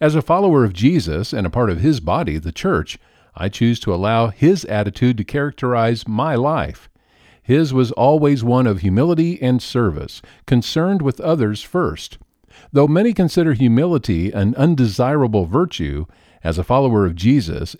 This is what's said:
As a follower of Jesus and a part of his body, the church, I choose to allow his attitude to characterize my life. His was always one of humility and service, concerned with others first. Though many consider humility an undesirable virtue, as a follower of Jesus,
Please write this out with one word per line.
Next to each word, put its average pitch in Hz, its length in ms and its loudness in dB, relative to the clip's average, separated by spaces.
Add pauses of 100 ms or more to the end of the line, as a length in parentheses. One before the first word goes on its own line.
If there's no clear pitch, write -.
As 151 160 2
a 156 40 2
follower 170 440 4
of 98 80 0
Jesus 95 600 0
and 95 140 -2
a 80 40 -6
part 117 200 0
of 82 80 -2
his 127 220 0
body, 80 380 -2
the 80 120 -6
church, - 480 -4 (380)
I 92 120 -6
choose 117 320 0
to 98 140 -2
allow 110 360 0
his 165 340 2
attitude 104 540 0
to 104 40 -2
characterize 120 840 -2
my 135 260 -2
life. 127 560 -4 (500)
His 143 320 2
was 131 200 2
always 143 520 2
one 123 220 2
of 98 140 0
humility 160 600 0
and 127 220 0
service, - 580 -4 (240)
concerned 160 560 0
with 139 180 -2
others 107 440 0
first. - 560 -6 (540)
Though 143 140 4
many 190 280 0
consider 165 400 0
humility 117 760 0
an 104 260 -2
undesirable 127 920 0
virtue, 80 580 -4 (400)
as 80 140 -2
a 90 40 -2
follower 120 440 2
of 85 80 -2
Jesus, 87 640 0